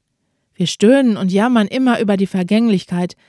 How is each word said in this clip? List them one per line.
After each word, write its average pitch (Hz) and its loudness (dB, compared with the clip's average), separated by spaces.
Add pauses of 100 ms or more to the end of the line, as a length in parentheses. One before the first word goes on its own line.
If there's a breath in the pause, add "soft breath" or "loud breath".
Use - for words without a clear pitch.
(540)
Wir 180 -4
stöhnen 240 2
und 185 -2
jammern 214 0
immer 254 0
über 196 0
die 196 -2
Vergänglichkeit, 185 -2 (140 soft breath)